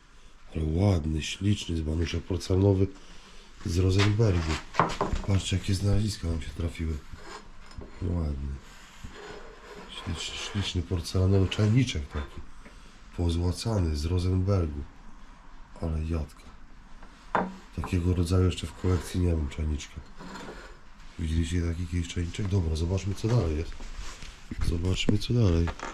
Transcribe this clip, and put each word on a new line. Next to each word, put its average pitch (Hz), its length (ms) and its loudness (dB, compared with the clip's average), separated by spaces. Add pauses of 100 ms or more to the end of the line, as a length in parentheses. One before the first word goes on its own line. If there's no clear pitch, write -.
(560)
Ale 80 100 -2
ładny, 78 560 4
śliczny, 98 560 0
z 80 500 0
porcelanowy 95 600 4 (800)
z 87 120 0
Rosenbergu. 95 720 4 (760)
Patrzcie, 98 300 2
jakie 98 180 0
znaleziska 101 520 2
nam 82 140 0
się - 80 -8
trafiły. 80 480 -4 (1040)
Ładny. 73 540 -2 (1400)
Śliczny, - 460 -8
śliczny - 440 -2
porcelanowy 92 680 4
czajniczek 107 600 4
taki. - 340 -6 (760)
Pozłacany 87 800 2
z 73 100 -2
Rosenbergu. 90 800 2 (1000)
Ale 80 220 -2
jadka. 80 400 -4 (1300)
Takiego 87 380 2
rodzaju 92 320 4
jeszcze 87 220 0
w - 140 -14
kolekcji 90 380 0
nie 90 140 4
mam 78 160 0
czajniczka. 76 520 -4 (1160)
Widzieliście 82 420 2
taki 85 260 -2
kiedyś 85 200 0
czajniczek? 90 400 -4
Dobra, 87 280 2
zobaczmy, 92 400 0
co - 120 -2
dalej 90 300 4
jest. 80 140 -4 (960)
Zobaczmy, 90 480 2
co 110 160 -2
dalej. 87 320 6 (280)